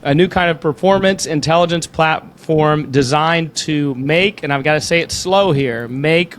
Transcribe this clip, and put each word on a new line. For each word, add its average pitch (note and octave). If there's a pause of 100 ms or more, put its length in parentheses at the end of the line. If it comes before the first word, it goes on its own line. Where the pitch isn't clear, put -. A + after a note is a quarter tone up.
a C#3+
new F3
kind F3+
of D#3+
performance F#3+
intelligence E3
platform D#3
designed D3+
to D3
make, D#3
and D3
I've C#3
gotta D3+
say E3+
it -
slow F#3+
here, A#2+
make D#3